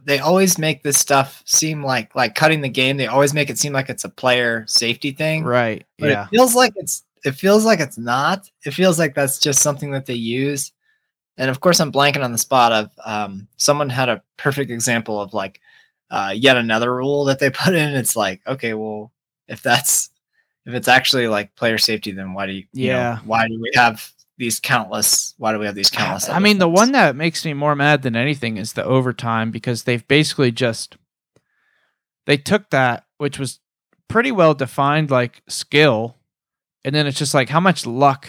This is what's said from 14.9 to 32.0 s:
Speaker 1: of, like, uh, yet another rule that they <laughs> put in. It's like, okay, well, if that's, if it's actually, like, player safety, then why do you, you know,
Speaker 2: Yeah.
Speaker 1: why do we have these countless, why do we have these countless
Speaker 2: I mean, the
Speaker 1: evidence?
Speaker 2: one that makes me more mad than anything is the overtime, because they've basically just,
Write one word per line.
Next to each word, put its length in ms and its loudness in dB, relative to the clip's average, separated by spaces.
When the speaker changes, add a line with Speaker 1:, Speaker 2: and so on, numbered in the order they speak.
Speaker 1:
of, 120 -8
like, 260 -6
uh, 260 -4
yet 220 4
another 380 0
rule 300 0
that 140 0
they 100 2
<laughs> 20 0
put 220 0
in. 220 0
It's 200 -2
like, 320 -2
okay, 260 -6
well, 380 -10
if 120 -14
that's, 480 0
if 80 -10
it's 140 -4
actually, 400 4
like, 280 -2
player 220 0
safety, 340 -2
then 220 -10
why 120 -6
do 80 -6
you, 180 -10
you 160 -4
know, 100 0
Speaker 2:
Yeah. 280 -2
Speaker 1:
why 220 0
do 120 -8
we 160 -8
have 340 2
these 220 -4
countless, 800 -2
why 160 -2
do 60 -4
we 80 -4
have 80 -6
these 160 -6
countless 360 -4
Speaker 2:
I 120 -2
mean, 180 2
the 80 2
Speaker 1:
evidence? 140 2
Speaker 2:
one 140 4
that 220 2
makes 300 -4
me 80 -4
more 220 0
mad 260 2
than 140 -4
anything 420 -2
is 160 -10
the 100 -6
overtime, 680 0
because 320 -6
they've 240 -4
basically 440 2
just, 460 -4